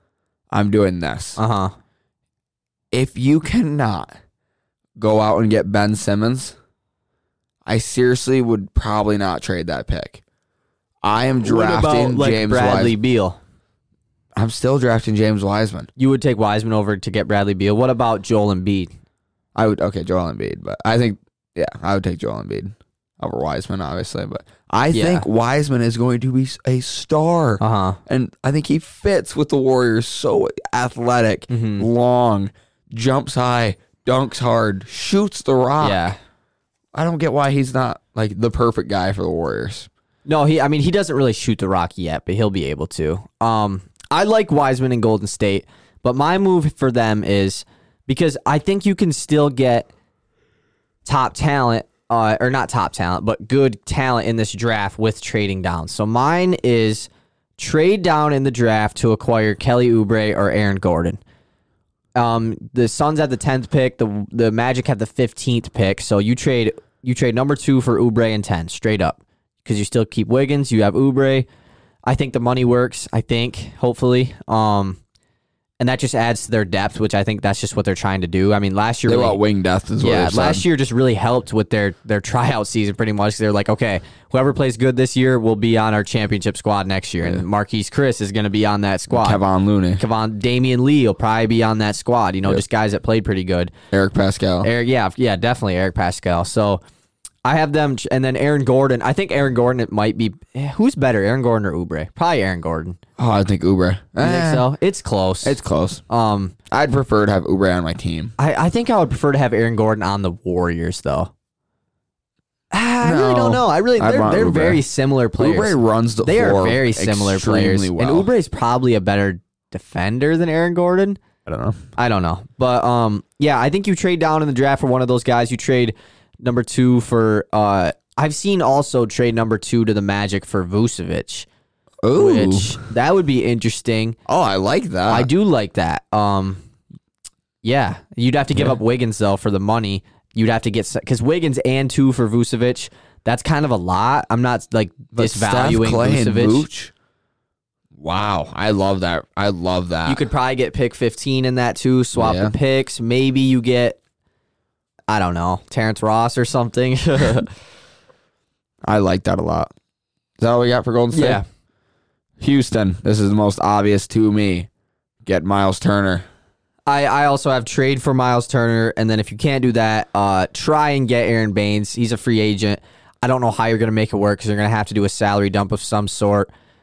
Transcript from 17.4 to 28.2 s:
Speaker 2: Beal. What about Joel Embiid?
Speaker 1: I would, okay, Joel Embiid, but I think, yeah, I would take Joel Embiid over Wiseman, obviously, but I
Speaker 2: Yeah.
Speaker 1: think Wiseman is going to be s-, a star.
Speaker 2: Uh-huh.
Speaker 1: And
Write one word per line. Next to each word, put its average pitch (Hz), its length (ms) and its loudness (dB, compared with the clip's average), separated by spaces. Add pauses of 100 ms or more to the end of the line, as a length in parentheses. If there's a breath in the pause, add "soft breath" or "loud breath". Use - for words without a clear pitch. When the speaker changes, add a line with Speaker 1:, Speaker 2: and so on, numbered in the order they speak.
Speaker 2:
Beal. 101 240 0
What 127 120 2
about 113 320 0
Joel 104 320 0
Embiid? 92 360 -2 (680)
Speaker 1:
I 110 120 2
would, 107 120 0
okay, 90 240 -2
Joel 90 300 -2
Embiid, 50 280 -8
but 50 220 -10
I 110 140 0
think, 113 220 0 (360)
yeah, 85 100 -2 (160)
I 95 120 -2
would 98 100 -2
take 90 140 -4
Joel 53 260 -6
Embiid 52 300 -10 (500)
over - 140 -6
Wiseman, 76 440 -6
obviously, 87 440 -8
but - 180 -12 (260 soft breath)
I 123 180 0
Speaker 2:
Yeah. 151 180 2
Speaker 1:
think 175 200 0
Wiseman 123 560 0
is 117 140 0
going 120 240 0
to 131 140 -2
be 131 100 0
s-, - 140 -8 (100)
a 127 140 0
star. 156 800 0
Speaker 2:
Uh-huh. 101 320 0 (140)
Speaker 1:
And 127 260 -2 (100)